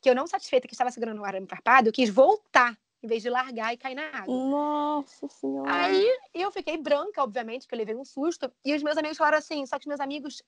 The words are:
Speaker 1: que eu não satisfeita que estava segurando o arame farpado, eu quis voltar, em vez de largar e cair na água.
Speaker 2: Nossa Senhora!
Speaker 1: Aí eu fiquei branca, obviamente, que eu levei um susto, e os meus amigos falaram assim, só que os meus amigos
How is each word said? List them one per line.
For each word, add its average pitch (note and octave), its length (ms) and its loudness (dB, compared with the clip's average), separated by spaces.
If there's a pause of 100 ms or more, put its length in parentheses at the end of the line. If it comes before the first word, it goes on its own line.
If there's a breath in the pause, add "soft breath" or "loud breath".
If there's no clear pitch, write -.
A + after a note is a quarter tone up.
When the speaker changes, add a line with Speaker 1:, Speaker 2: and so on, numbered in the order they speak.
Speaker 1:
que C4+ 80 4
eu B3 60 6
não C#4 120 -4
satisfeita D4 400 -2
que - 60 -20
estava B3+ 180 -2
segurando A3+ 300 -8
o G3+ 40 -8
arame F#3+ 220 -6
farpado, A3+ 420 6
eu G#3+ 40 -4
quis B3 160 4
voltar, B3+ 680 6 (260)
em A#3 40 -12
vez A3+ 160 -2
de A#3+ 60 -4
largar A#3+ 440 -4
e A#3+ 40 -8
cair C4 180 -10
na D4+ 140 -8
água. A#3+ 240 -6 (160)
Speaker 2:
Nossa D4 760 -4
Senhora! C#4 440 -8
Speaker 1:
Aí F#4+ 360 2 (260)
eu F#4 180 -4
fiquei D#4+ 260 -6
branca, D4+ 460 -2
obviamente, A#3 440 -8
que - 60 -10
eu A#3+ 40 -8
levei A3 180 -6
um C4+ 100 -12
susto, C#4+ 460 -4 (120)
e C#4 120 -2
os D4 80 -2
meus D4+ 140 0
amigos D#4 200 -4
falaram D#4 220 4
assim, D4 260 -6
só C#4+ 120 -6
que C#4 60 -8
os - 40 -12
meus C#4+ 120 -6
amigos C#4 480 -8